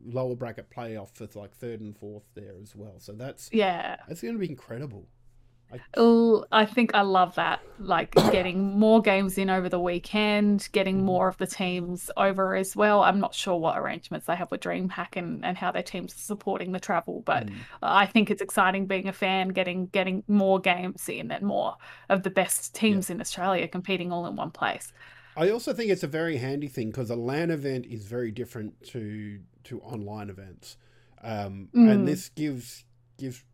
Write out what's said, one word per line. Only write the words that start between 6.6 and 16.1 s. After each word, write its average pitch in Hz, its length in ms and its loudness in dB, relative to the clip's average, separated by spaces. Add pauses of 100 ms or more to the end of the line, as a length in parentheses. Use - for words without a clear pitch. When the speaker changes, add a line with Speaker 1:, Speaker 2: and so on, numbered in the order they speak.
Speaker 2:
think 226 280 2
I 208 60 6
love 185 340 4
that, 170 260 0 (200)
like, 175 340 0
Speaker 1:
<coughs> 214 160 8
Speaker 2:
getting 190 480 0
more 220 240 8
games 190 340 2
in 190 140 0
over 185 180 0
the 180 120 0
weekend, 208 920 2
getting 190 280 2
Speaker 1:
Mm-hmm. 190 80 2
Speaker 2:
more 185 200 2
of 190 120 -2
the 190 80 -2
teams 180 720 -4
over 190 380 2
as 190 220 -2
well. 208 260 4
I'm 185 160 4
not - 160 -2
sure 180 220 -2
what 160 200 0
arrangements - 500 -6
they 165 100 -2
have 180 160 -8
with - 80 -6
DreamHack 180 560 -6
and, 175 280 -8
and 180 140 -4
how 180 140 -2
their 180 100 -4
teams 180 320 -10